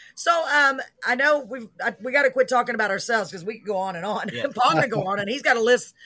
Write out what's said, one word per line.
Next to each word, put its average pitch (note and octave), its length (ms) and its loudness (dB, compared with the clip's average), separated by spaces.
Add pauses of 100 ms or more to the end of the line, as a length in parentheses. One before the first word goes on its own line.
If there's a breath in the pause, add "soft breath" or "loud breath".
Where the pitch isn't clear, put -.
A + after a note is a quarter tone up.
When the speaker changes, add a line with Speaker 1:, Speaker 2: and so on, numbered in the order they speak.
(140 loud breath)
Speaker 1:
So, - 160 0
um, C#4 480 2 (280)
I A#3+ 80 0
know D4 240 4
we've, A#3+ 300 -10 (140)
I, A3 200 -2
we B3+ 100 -6
gotta C#4+ 180 4
quit C4 180 2
talking A#3+ 260 2
about G#3+ 160 0
ourselves G3 420 -2
'cause F3+ 140 -12
we A3+ 100 -8
can - 80 -20
go G3+ 120 -4
on F#3 200 -4
and E3+ 80 -8
on. E3+ 260 -4
Speaker 2:
Yeah. - 180 -4
Speaker 1:
<laughs> - 60 -12
Paul B3+ 240 2
can B3 120 2
go - 160 -2
on, G3+ 120 -2
and G3+ 100 -4
he's C4+ 120 -4
got C4 160 2
a A#3 40 0
list A#3+ 340 2 (120 loud breath)